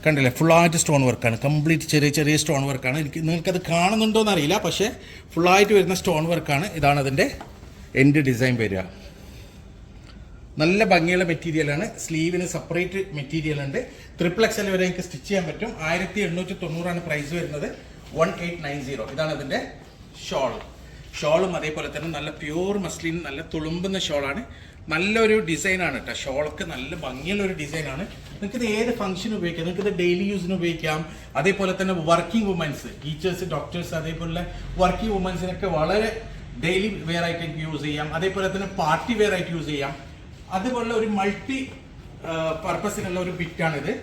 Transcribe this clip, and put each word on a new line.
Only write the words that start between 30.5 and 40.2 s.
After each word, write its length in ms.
ഉപയോഗിക്കാം. 400
അതേപോലെ 400
തന്നെ 140
വർക്കിംഗ് 420
വുമൻസ്, 380
ടീച്ചേഴ്സ്, 420
ഡോക്ടേഴ്സ്, 440
അതേപോലെ 420
വർക്കിംഗ് 380
വുമൻസിനൊക്കെ 580
വളരെ 340
ഡെയിലി 260
വെയർ 180
ആയിട്ട് 200
എനിക്ക് 200
യൂസ് 220
ചെയ്യാം. 200
അതേപോലെ 360
തന്നെ 140
പാർട്ടി 400
വെയർ 180
ആയിട്ട് 200
യൂസ് 160
ചെയ്യാം. 200